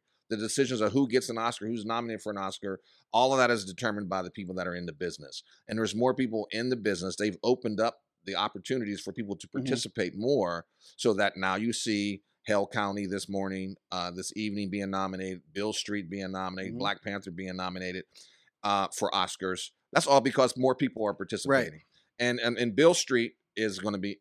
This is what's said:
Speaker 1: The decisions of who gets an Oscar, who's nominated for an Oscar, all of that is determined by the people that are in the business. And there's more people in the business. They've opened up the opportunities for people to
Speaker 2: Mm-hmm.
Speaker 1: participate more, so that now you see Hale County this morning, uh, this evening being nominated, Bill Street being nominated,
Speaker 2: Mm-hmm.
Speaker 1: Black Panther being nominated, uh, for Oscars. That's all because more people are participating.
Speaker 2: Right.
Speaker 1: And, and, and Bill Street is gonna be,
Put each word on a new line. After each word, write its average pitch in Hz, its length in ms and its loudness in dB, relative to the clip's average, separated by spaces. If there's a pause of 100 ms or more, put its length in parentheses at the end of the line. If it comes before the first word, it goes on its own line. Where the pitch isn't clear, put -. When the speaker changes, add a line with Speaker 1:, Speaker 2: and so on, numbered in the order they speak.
(300)
Speaker 1:
The 110 80 0
decisions 117 420 2
of 107 140 4
who 131 160 4
gets 123 200 4
an 113 80 -6
Oscar, 113 300 -2
who's 113 160 -2
nominated 113 380 -4
for 107 100 -4
an 101 60 -6
Oscar, 95 420 -4 (320)
all 131 220 6
of 131 60 6
that 120 120 6
is 107 140 0
determined 104 420 -4
by 95 140 -2
the 90 100 -8
people 92 240 -10
that 90 100 -2
are 87 80 -4
in 87 120 -6
the 82 80 -6
business. 73 500 -8 (240)
And 110 100 -4
there's 107 160 0
more 123 220 4
people 110 360 -2
in 117 180 -2
the 127 80 0
business. 95 400 -2
They've 101 260 0
opened 117 380 2
up 117 180 0 (240)
the 95 120 -6
opportunities 104 640 -2
for 98 100 -8
people 101 240 -6
to - 120 -12
Speaker 2:
Mm-hmm. - 100 -10
Speaker 1:
participate 120 580 -2
more, 98 520 0 (280)
so 117 200 4
that 101 200 4
now 95 200 0
you 110 180 0
see 101 480 -2 (220)
Hale 101 220 2
County 101 420 -2
this 95 200 -6
morning, 95 480 -4 (160)
uh, 87 200 -4
this 92 260 -8
evening 104 320 -4
being 98 220 -4
nominated, 95 500 -4 (100)
Bill 104 220 -2
Street 101 360 -4
being 95 220 -6
nominated, 95 420 -6
Speaker 2:
Mm-hmm. 117 60 -6
Speaker 1:
Black 101 240 -2
Panther 98 280 -6
being 92 260 -8
nominated, 92 480 -6 (580)
uh, 101 240 4 (100)
for 104 140 2
Oscars. 92 600 -2 (200)
That's - 160 2
all 139 140 8
because 127 340 4
more 127 200 4
people 123 300 -2
are 101 80 0
participating. 107 600 0
Speaker 2:
Right. 78 80 -18 (380)
Speaker 1:
And, 120 200 0
and, 117 180 0
and 117 160 2
Bill 160 200 8
Street 120 400 0 (240)
is 104 220 -2
gonna 101 180 -2
be, 98 240 -4